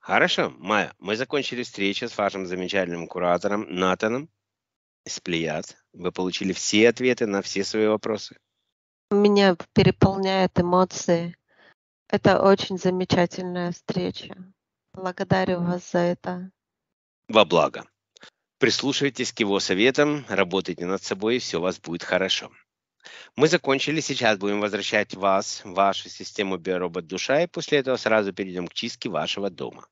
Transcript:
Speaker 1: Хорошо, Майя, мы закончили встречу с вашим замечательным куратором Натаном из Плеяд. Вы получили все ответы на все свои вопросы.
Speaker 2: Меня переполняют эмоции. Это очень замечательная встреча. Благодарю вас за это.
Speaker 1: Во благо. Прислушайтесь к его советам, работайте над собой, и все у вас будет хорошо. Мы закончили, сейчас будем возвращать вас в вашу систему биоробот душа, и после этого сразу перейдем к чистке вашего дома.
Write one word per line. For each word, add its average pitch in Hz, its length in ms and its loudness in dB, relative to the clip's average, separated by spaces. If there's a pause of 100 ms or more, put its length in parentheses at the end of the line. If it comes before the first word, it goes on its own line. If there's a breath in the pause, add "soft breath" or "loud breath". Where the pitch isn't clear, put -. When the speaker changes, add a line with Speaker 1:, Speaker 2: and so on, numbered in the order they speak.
Speaker 1:
Хорошо, 131 580 0
Майя, 92 400 -2
мы 104 180 -4
закончили 127 460 -6
встречу 101 460 -4
с - 80 -12
вашим 98 300 -2
замечательным 90 640 -4
куратором 90 680 -2
Натаном 107 540 -2 (760)
из - 140 -12
Плеяд. 80 580 -6 (160)
Вы 87 200 -6
получили 92 400 -4
все 107 360 4
ответы 123 380 0
на 98 160 0
все 98 220 -4
свои 107 220 0
вопросы. 107 500 -2 (760)
Speaker 2:
Меня 202 440 6 (160)
переполняют 190 840 2
эмоции. 175 800 2 (720 soft breath)
Это - 340 4
очень 196 340 4
замечательная 180 920 0
встреча. - 680 -6 (580)
Благодарю 185 680 0
вас 175 320 -4
за 190 60 2
это. 180 520 -2 (800)
Speaker 1:
Во 110 160 8
благо. 78 420 2 (720 loud breath)
Прислушайтесь 127 720 0
к - 60 -16
его 101 220 2
советам, 135 680 0
работайте 92 580 -2
над 95 180 -4
собой, 107 320 -2
и - 20 -2
все - 220 -4
у - 20 -4
вас 90 160 -2
будет 82 240 -8
хорошо. - 480 -2 (840 loud breath)
Мы 139 100 6
закончили, 151 540 0
сейчас 123 380 0
будем 101 220 -2
возвращать 104 540 -2
вас 98 500 0
в 98 80 -16
вашу 98 360 0
систему 98 480 -6
биоробот 90 500 -4
душа, 131 360 -2
и 175 40 -2
после 156 320 -2
этого 131 180 0
сразу 110 360 2
перейдем 90 340 -6
к - 80 -14
чистке - 340 -8
вашего 90 420 -4
дома. 67 420 -12